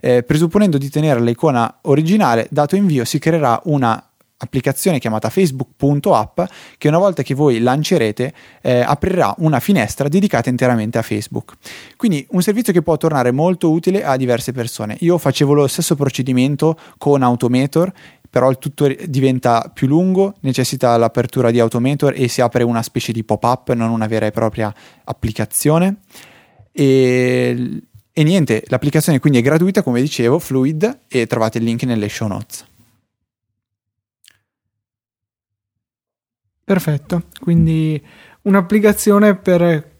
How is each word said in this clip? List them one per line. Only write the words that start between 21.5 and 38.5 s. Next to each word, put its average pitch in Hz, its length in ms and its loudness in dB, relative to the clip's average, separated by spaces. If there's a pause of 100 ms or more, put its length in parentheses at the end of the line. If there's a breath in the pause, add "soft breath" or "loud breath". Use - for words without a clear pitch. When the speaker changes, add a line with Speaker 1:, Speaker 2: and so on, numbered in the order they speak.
Speaker 1:
di 120 80 2
Automator 127 560 0
e 131 100 0
si - 140 -4
apre 120 240 2
una 117 180 -2
specie - 300 -6
di 113 100 -4
pop-up, 117 520 -2
non 113 160 -2
una 110 180 -2
vera 110 180 -2
e 104 60 -2
propria 110 420 -4 (300 soft breath)
applicazione. 156 960 -2 (720 soft breath)
E, 127 1120 0 (300)
e 151 120 2
niente, 151 420 0
l'applicazione 147 540 0
quindi 139 180 2
è 117 40 2
gratuita, 170 420 2
come 123 160 0
dicevo, 135 400 0
Fluid, 151 680 -2
e 117 200 -2
trovate 110 320 -2
il 117 60 -2
link 117 200 -2
nelle 110 240 -2
show - 180 -6
notes. 104 380 -8 (4000)
Speaker 2:
Perfetto, 170 600 -2 (160)
quindi 160 600 0 (420 soft breath)
un'applicazione 208 920 2